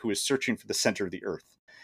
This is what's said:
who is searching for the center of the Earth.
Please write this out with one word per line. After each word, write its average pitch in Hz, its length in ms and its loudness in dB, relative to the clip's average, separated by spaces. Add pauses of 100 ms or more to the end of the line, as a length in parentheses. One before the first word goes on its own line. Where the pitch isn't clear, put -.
who 110 80 0
is 98 120 0
searching 131 340 2
for - 100 -14
the 104 80 -2
center 104 300 2
of 90 80 -4
the 92 120 -8
Earth. - 340 -6 (260)